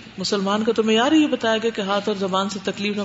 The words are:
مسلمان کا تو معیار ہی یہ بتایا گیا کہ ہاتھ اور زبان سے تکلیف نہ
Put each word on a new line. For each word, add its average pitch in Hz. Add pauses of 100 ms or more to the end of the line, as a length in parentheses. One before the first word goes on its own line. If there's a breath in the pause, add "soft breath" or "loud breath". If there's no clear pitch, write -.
(180)
مسلمان 202
کا 226
تو 220
معیار 226
ہی 311
یہ 302
بتایا 233
گیا 220
کہ 220
ہاتھ 196
اور 208
زبان 190
سے 202
تکلیف 202
نہ 208